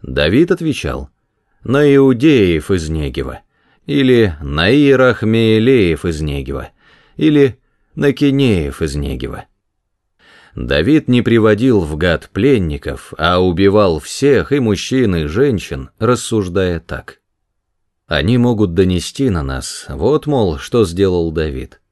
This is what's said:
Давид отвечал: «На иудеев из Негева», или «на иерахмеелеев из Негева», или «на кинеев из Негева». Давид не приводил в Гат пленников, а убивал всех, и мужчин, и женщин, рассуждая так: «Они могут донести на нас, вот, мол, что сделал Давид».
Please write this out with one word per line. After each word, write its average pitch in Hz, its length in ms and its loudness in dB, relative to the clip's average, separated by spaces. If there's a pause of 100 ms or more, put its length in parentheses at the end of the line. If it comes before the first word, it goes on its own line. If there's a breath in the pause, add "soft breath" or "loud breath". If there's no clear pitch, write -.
Давид 82 500 0
отвечал: 98 580 -6 (540)
«На 139 320 2
иудеев 123 720 2
из 85 200 -2
Негева», 67 520 -6 (440)
или 127 560 2
«на 76 300 -2
иерахмеелеев 113 1300 2
из 80 140 -4
Негева», 69 500 -8 (480 soft breath)
или 147 420 2 (360)
«на 143 180 0
кинеев 123 680 0
из 73 140 -4
Негева». 69 500 -8 (1080 soft breath)
Давид 78 520 0
не 123 140 2
приводил 110 600 2
в 78 160 -6
Гат 82 340 -2
пленников, 92 840 -2
а 87 260 0
убивал 92 560 2
всех, 135 520 0
и 147 80 0
мужчин, 110 560 -2
и 80 100 -2
женщин, 80 640 -4 (100)
рассуждая 95 800 -2
так: - 400 -14 (880)
«Они 82 300 0
могут 110 360 0
донести 92 560 0
на 82 140 -2
нас, 67 460 -10
вот, 113 380 -2
мол, 107 300 0
что 113 280 0
сделал 87 460 0
Давид». 73 480 -8 (120)